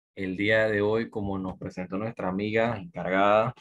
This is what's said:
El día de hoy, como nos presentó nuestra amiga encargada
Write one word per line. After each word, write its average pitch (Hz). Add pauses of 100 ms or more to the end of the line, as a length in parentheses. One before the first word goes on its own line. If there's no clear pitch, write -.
(140)
El 95
día 110
de 104
hoy, 110
como 98
nos 92
presentó 92
nuestra 110
amiga 107
encargada 98